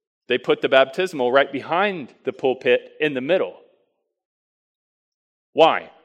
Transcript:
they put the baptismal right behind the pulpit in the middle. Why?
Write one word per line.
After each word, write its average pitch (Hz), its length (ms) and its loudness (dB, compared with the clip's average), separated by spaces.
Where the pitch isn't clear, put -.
they 120 100 -2
put 151 220 -2
the 143 80 -2
baptismal 135 640 0
right 139 180 2
behind 156 640 -4
the 127 80 -4
pulpit 127 680 0
in 147 140 -2
the 127 60 -6
middle. 135 360 -2
Why? 135 380 2